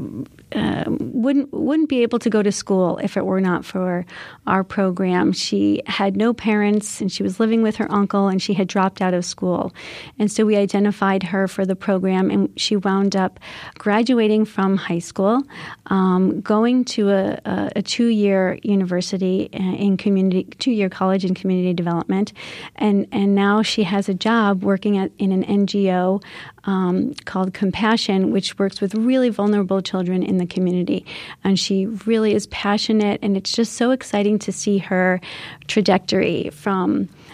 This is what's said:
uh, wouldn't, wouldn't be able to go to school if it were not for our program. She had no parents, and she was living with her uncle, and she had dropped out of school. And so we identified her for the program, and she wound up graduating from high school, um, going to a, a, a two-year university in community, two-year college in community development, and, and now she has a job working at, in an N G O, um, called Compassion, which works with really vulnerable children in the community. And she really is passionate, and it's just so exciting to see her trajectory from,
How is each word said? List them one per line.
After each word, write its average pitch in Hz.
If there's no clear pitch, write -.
uh, -
wouldn't, 262
wouldn't 302
be 247
able 233
to 233
go 214
to 202
school 185
if -
it 190
were 190
not 180
for 180
our 190
program. 185
She -
had 196
no 226
parents, 208
and 196
she -
was 190
living 226
with 214
her -
uncle, 196
and 190
she 202
had 185
dropped 190
out 185
of 180
school. -
And 208
so 220
we 214
identified 196
her 190
for 196
the 190
program, 190
and -
she -
wound 196
up 185
graduating 220
from 196
high 170
school, 214
um, 190
going 240
to 202
a, 196
a, 202
a 202
two-year 202
university 185
in 190
community, 190
two-year 208
college 190
in 185
community 180
development, 175
and, 202
and 202
now 202
she 214
has 196
a 196
job 202
working 202
at, 190
in 190
an 190
N 202
G 196
O, 185
um, 185
called 190
Compassion, 202
which -
works 196
with 196
really 247
vulnerable 202
children 185
in -
the 180
community. 180
And 196
she 190
really 220
is 208
passionate, 208
and 202
it's 185
just -
so 240
exciting 208
to 196
see 202
her 185
trajectory 180
from, 196